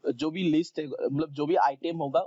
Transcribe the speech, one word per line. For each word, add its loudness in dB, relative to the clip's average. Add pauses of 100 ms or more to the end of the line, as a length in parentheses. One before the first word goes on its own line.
जो -2
भी -4
list 2
है, -4
मतलब -2
जो -2
भी 2
item 2
होगा 0